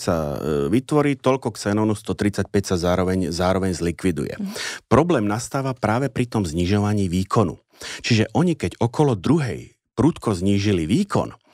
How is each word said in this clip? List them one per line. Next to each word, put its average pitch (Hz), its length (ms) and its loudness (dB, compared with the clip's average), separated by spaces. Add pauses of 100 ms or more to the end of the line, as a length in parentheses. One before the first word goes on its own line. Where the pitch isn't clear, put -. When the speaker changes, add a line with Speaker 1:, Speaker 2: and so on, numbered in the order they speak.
Speaker 1:
sa, 78 320 0
e, 71 320 0
vytvorí, 139 480 2
toľko 127 400 0
xenónu 107 400 0
sto - 160 -6
tridsaťpäť 98 640 0
sa 87 160 0
zároveň, 92 400 0
zároveň 92 400 0
zlikviduje. 85 640 -2
Speaker 2:
Mhm. 202 160 -8 (320)
Speaker 1:
Problém 135 400 4
nastáva 131 480 -2
práve 127 400 0
pri 123 160 -2
tom 107 160 -2
znižovaní 98 640 0
výkonu. 95 480 0 (480)
Čiže 110 320 2
oni, 170 160 2
keď - 320 -4
okolo 127 320 2
druhej 98 640 -2 (160)
prudko 123 400 2
znížili 98 480 2
výkon, 120 480 0 (220)